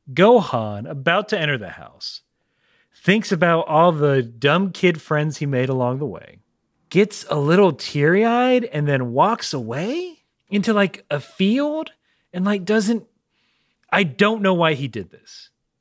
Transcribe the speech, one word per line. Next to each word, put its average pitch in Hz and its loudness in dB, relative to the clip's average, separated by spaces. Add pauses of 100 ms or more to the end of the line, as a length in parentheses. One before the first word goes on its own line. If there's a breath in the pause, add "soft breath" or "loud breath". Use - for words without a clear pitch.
(120)
Gohan, 127 2
about 165 -2
to 214 -2
enter 147 -2
the 95 -12
house, - -18 (720)
thinks - 0
about 170 2
all 165 4
the 143 2
dumb 139 0
kid 175 0
friends 151 -4
he 151 -6
made 131 0
along 127 -2
the 147 -6
way, - -14 (500)
gets 214 0
a 151 0
little 170 4
teary-eyed, 233 0
and 147 -4
then 131 -2
walks 185 0
away 196 -8 (280)
into, 202 0
like, 202 -2
a 147 -2
field 285 -2 (420)
and, 180 -4
like, 202 -2
doesn't, 214 0 (880)
I 190 2
don't 208 0
know 190 2
why 165 2
he 135 -6
did 107 -10
this. - -20 (300)